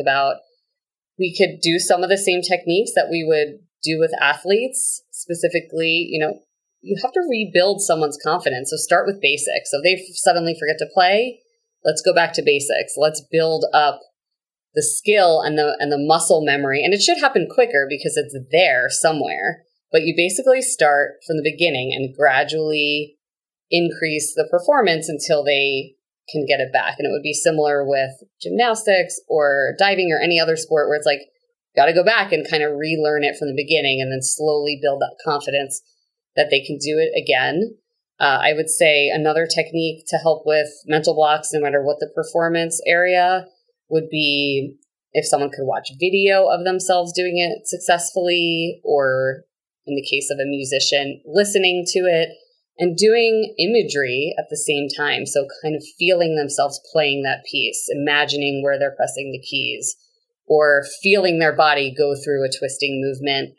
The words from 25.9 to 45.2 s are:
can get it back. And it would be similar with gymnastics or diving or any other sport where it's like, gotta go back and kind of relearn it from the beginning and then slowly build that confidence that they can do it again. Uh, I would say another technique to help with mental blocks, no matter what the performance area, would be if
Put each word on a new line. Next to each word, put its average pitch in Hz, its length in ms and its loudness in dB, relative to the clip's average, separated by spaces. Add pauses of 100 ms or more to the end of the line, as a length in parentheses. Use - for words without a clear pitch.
can 151 180 -4
get 139 100 4
it 131 140 -4
back. 107 260 0
And 151 80 -4
it 123 60 -2
would 151 100 -4
be 151 120 -6
similar 147 520 0
with 135 260 0 (280)
gymnastics 196 880 0
or 139 500 2
diving 190 320 2
or 156 80 2
any 170 220 2
other 160 160 2
sport 156 320 0
where 147 80 2
it's 147 80 -4
like, 143 160 2 (560)
gotta 151 160 4
go 175 100 4
back 208 300 2
and 151 160 -2
kind 156 140 0
of 147 160 -2
relearn 151 460 0
it - 120 -2
from 147 120 -6
the 139 140 -4
beginning 139 380 0
and 131 100 -4
then 131 120 -6
slowly 147 600 -2
build 139 200 0
that - 200 -8
confidence 139 600 -4 (520)
that 143 160 2
they 139 140 2
can 147 140 -8
do 151 200 -4
it 160 160 0
again. 139 640 0 (440)
Uh, 139 220 2
I 151 100 4
would 156 180 -2
say 147 380 4
another 156 380 0
technique 160 640 -4
to 160 100 -2
help 160 280 0
with 151 220 2 (180)
mental 156 280 2
blocks, 151 380 2
no 156 80 0
matter 143 220 2
what 147 160 -2
the 151 160 -6
performance 165 720 -2
area, 180 600 2 (420)
would 160 200 -2
be 143 680 -2 (360)
if 151 140 0